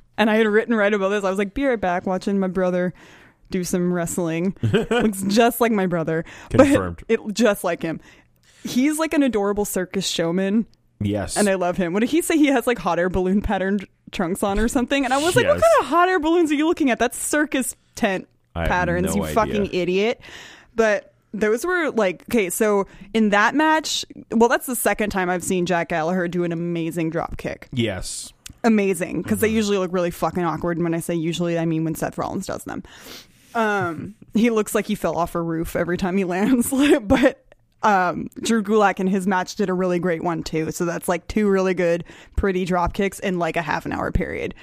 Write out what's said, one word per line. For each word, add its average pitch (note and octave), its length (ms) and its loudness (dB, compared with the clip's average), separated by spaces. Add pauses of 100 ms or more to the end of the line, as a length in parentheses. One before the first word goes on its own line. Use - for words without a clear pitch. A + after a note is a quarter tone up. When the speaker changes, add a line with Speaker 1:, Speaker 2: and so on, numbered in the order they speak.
(160)
Speaker 1:
And G#3+ 140 2
I G#3+ 60 2
had A3 100 4
written A3 300 2
right G#3 180 2
about F#3+ 140 0
this. G3+ 160 -2
I F#3+ 40 0
was F#3+ 120 -2
like, G3+ 140 -4
"Be C#4 100 -2
right B3 160 0
back, F3+ 260 -2
watching F#3+ 320 -2
my F#3+ 80 0
brother F3+ 480 0 (560)
do F3+ 140 -2
some F3+ 280 0
wrestling." E3+ 680 -2
Speaker 2:
<laughs> - 40 -6
Speaker 1:
Looks G#3 600 0
just A3+ 380 2
like A#3 120 2
my G3 140 0
brother. E3 380 -2 (280)
But C#4 160 8
Speaker 2:
Confirmed. F#2+ 400 0
Speaker 1:
it, A3+ 100 2 (140)
just G#3 320 2
like E3+ 180 -2
him. D#3+ 180 -6 (640)
He's, C#4+ 340 0
like, D#4+ 160 -2
an D4 120 4
adorable G#3 400 0
circus F#3+ 420 -4
showman. F#3+ 600 0 (340)
Speaker 2:
Yes. G#2+ 360 -2
Speaker 1:
And G#3 120 4
I F#3+ 60 2
love F3 220 0
him. E3+ 180 0
What G3+ 40 0
did A#3 120 2
he E4 120 2
say? E4+ 160 0
He D4 80 6
has, C4+ 180 2
like, A#3+ 140 0
hot E3+ 220 0
air F#3 100 0
balloon F#3+ 320 0
patterned G3 460 -2 (240)
trunks F#3+ 320 -2
on G3+ 160 0
or A3+ 80 2
something. C#4 360 0
And B3 80 -2
I C4 40 4
was D#4+ 180 2
like, A#4+ 120 4
"What - 100 4
Speaker 2:
Yes. - 80 0
Speaker 1:
kind D#5+ 160 6
of E4 80 0
hot E4+ 200 4
air F#4 120 2
balloons D#4+ 320 2
are - 20 2
you D4 140 2
looking D#4 240 2
at? G#3+ 80 -2
That's A#3 180 0
circus D4 560 -2 (220)
tent G3 320 -2 (260)
Speaker 2:
I - 60 -2
have E3 80 2
Speaker 1:
patterns, F3+ 400 0
Speaker 2:
no F#3+ 80 -2
Speaker 1:
you G3+ 80 0
Speaker 2:
idea. - 100 -4
Speaker 1:
fucking G#3+ 380 0
idiot." F#3 480 0 (560)
But A3 360 0 (200)
those G#3+ 340 0
were, F4 240 0
like, F#3 400 0
okay, G3+ 200 0
so G3+ 360 0 (260)
in A3 180 4
that G#3 260 4
match, D#4 480 2 (260)
well, A#3 180 4
that's D4 180 0
the B3 100 -4
second G#3 340 0
time F#3 180 -2
I've F3+ 140 -2
seen F3+ 240 0
Jack E3+ 220 0
Gallagher F3 400 -2
do F3 160 -2
an E3+ 80 -2
amazing E3 580 -4
drop - 260 -4
kick. - 360 -10
Speaker 2:
Yes. G#2+ 580 -4 (320)
Speaker 1:
Amazing, F#3+ 600 0
'cause G#3 160 -2
they A3 80 2
Speaker 2:
Mm-hmm. A3 80 0
Speaker 1:
usually G3+ 220 2
look F3+ 140 -2
really F3 180 0
fucking E3+ 320 -4
awkward. E3+ 360 -2
And F3 60 -2
when E3 100 0
I E3 60 -2
say F3 140 -4
usually, E3+ 440 -2
I E3 80 0
mean D#3+ 180 0
when D#3+ 100 -2
Seth - 220 -6
Rollins - 300 -6
does - 180 -8
them. - 180 -10 (720)
Um, G3 600 -2 (180)
he A3+ 160 4
looks G#3+ 260 0
like G#3+ 120 0
he G#3+ 80 -2
fell D#3+ 240 -2
off E3+ 160 -2
a E3+ 80 -2
roof E3 340 -4
every F3 220 0
time F#3 180 -2
he G3 80 2
lands. G#3 480 2 (160)
<laughs> D4 140 6
But, A#3+ 420 2 (380)
um, F3+ 460 2 (120)
Drew A3+ 220 0
Gulak G3+ 380 2
in F#3+ 60 0
his F#3+ 200 0
match F#3 300 0
did G3+ 120 0
a F#3 60 -2
really F3+ 240 0
great E3 260 -2
one, E3 180 -2
too. D#3+ 280 -4
So F3 160 -4
that's, E3+ 220 -4
like, F3 200 -2
two G#3+ 180 0
really F#3+ 280 2
good, E3+ 300 0 (320)
pretty F#3 280 0
drop F3 300 0
kicks G3 260 -2
in, F#3 180 -2
like, E3 180 -4
a E3+ 60 -2
half E3 220 -4
an - 80 -6
hour - 180 -4
period, - 520 -4